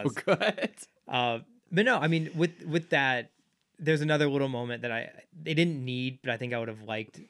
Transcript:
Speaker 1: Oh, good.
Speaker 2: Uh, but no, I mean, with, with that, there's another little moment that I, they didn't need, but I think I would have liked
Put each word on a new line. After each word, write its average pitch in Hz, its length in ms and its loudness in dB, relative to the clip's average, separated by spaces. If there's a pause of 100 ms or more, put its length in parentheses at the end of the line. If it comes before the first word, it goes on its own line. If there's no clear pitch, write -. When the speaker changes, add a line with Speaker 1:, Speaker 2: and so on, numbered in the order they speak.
Speaker 1:
Oh, - 300 0
good. 208 360 -2 (360)
Speaker 2:
Uh, 120 320 0 (320)
but 196 140 4
no, 247 140 4
I 147 80 2
mean, 160 280 2
with, 170 300 0
with 165 240 -2
that, 131 420 0 (460)
there's 156 240 2
another 151 260 4
little 139 220 2
moment 120 340 -4
that 120 80 -4
I, 113 200 -4 (280)
they 160 140 -2
didn't 156 300 2
need, 127 400 -4
but 127 80 -2
I 117 60 -2
think 120 160 -6
I 120 60 -2
would 113 80 -4
have 110 160 -10
liked 110 360 -6 (100)